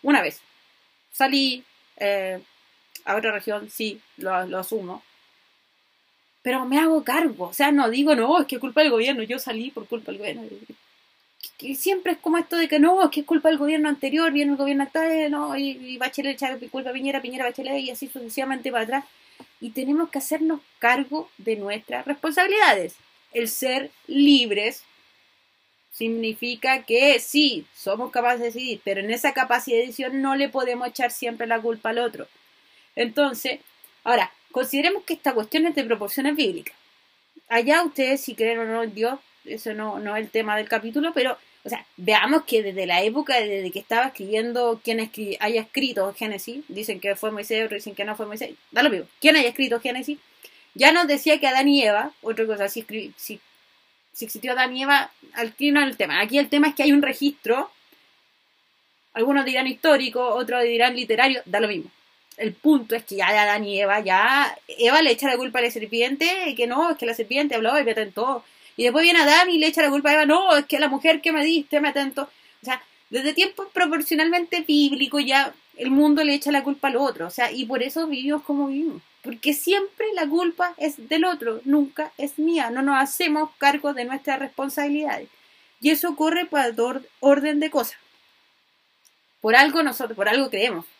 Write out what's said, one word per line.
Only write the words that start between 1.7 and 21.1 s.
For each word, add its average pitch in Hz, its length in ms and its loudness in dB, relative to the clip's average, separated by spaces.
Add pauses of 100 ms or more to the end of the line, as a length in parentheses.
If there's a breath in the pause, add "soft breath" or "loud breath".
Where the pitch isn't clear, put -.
eh, 190 420 -2 (640)
a 175 120 -2
otra 220 160 -2
región, 208 380 -6
sí, 214 320 -8 (160)
lo, 185 280 -2
lo 185 140 -6
asumo. 185 440 -8 (1400)
Pero 254 240 -2
me 269 140 2
hago 320 240 4
cargo, 254 460 -2
o - 40 -14
sea, 285 180 2
no 277 180 4
digo, 285 260 4
"No, 262 240 2
es 294 80 0
que 262 80 -6
es 233 60 -8
culpa 269 200 0
del 302 100 6
gobierno, 240 320 0
yo 240 160 -6
salí 240 320 -8
por 220 160 -14
culpa 220 240 -8
del 196 80 -12
gobierno". 214 240 -10 (1120)
Que 269 180 -10
siempre 370 380 -2
es 330 60 -4
como 339 180 0
esto 339 180 -4
de 330 140 2
que, 302 100 2
"No, 359 240 6
es 294 60 6
que 294 120 -2
es 294 40 -8
culpa 320 240 4
del 311 80 2
gobierno 302 320 2
anterior, 294 420 0
viene 285 200 2
el 277 60 0
gobierno 277 260 0
actual, 320 460 0
no, 294 280 -4
y, 277 140 -4
y 254 260 -12
Bachelet 269 380 -4
echa 262 220 -6 (140)
culpa 262 200 -8
a - 20 -8
Piñera, 262 280 -4
Piñera, 254 220 -8
Bachelet", 254 360 -4
y 262 120 -8
así 262 160 -12
sucesivamente 262 640 -8
para 233 140 -2
atrás. 262 200 -4 (540 loud breath)
Y 226 120 -12
tenemos 302 380 -2
que 277 100 -6
hacernos 311 420 -2 (180)
cargo 262 580 -2